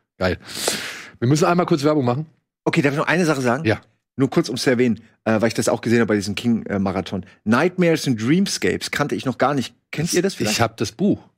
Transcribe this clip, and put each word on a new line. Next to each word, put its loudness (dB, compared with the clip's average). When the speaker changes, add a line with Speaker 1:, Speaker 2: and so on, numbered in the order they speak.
Speaker 1:
Geil. 0
Wir 0
müssen 4
einmal 2
kurz 0
Werbung 2
machen. -2
Speaker 2:
Okay, 0
darf 2
ich -4
noch -2
eine 2
Sache 0
sagen? 0
Speaker 1:
Ja. 0
Speaker 2:
Nur 2
kurz, 0
um's -6
zu 2
erwähnen, 2
äh, 2
weil 2
ich -6
das -2
auch 0
gesehen 4
habe 2
bei 2
diesem -2
King, -2
äh, -4
Marathon. -4
Nightmares 2
and 0
Dreamscapes 0
kannte -2
ich -6
noch -4
gar 2
nicht. -4
Kennt -4
ihr 2
das -2
vielleicht? -2
Speaker 1:
Ich 0
hab -2
das -4
Buch. 0